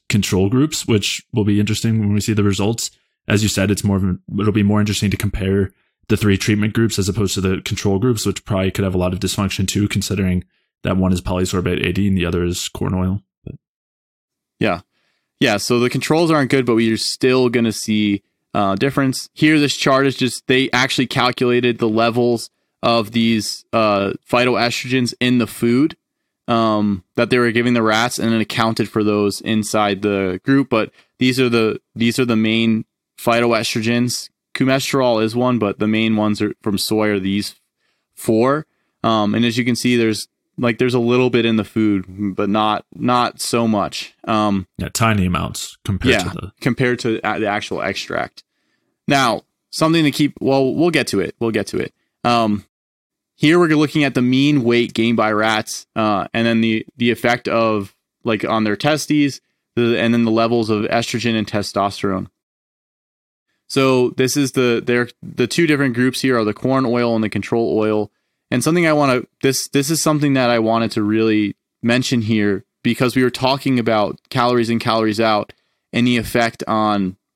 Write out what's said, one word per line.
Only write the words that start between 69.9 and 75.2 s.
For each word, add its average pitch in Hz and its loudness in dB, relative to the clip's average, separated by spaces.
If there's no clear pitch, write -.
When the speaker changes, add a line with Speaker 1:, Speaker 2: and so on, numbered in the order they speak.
Speaker 2:
something 147 2
that 127 2
I 120 2
wanted 113 0
to 110 -2
really 107 2
mention 120 0
here 104 0
because 120 0
we 131 4
were 123 2
talking 131 0
about 110 0
calories 123 0
in, 117 0
calories 110 0
out 110 0